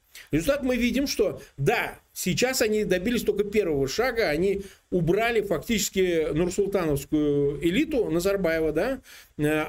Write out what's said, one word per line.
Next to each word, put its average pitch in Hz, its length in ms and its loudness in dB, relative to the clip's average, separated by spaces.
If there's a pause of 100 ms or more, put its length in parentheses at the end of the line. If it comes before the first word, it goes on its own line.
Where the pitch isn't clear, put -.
(300)
Результат 254 320 0
мы 254 140 0
видим, 240 300 0
что 190 340 -2 (160)
да, 175 420 0 (140)
сейчас 247 480 -2
они 214 240 2
добились 185 380 0
только 202 220 0
первого 175 440 0
шага, 226 400 0
они 185 340 0 (280)
убрали 196 520 2
фактически 170 920 0
нурсултановскую 151 1300 0
элиту 208 480 0
Назарбаева, 165 640 0
да, 220 280 -2 (360)
э, 151 320 0